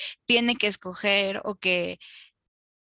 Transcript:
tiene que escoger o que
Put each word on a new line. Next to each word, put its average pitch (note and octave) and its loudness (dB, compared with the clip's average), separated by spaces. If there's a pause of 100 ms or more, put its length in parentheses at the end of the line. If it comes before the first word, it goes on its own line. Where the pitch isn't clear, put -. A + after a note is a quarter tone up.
(260)
tiene A#3+ 4
que G#3 0
escoger G3 0
o G3+ -6
que F3+ -2 (840)